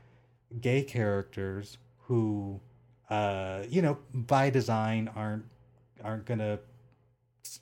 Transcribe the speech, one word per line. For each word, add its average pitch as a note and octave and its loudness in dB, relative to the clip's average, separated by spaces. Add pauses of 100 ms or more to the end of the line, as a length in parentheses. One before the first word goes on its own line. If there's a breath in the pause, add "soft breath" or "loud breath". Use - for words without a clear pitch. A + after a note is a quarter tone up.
(600 soft breath)
gay B2+ 4
characters G2+ -2 (180)
who, G#2 -2 (480)
uh, G2 0
you E3 2
know, D3 4 (160)
by C3+ 4
design A2 2
aren't, G#2+ -4 (580)
aren't A2 -6
gonna G#2+ 0 (880)
s-, - -14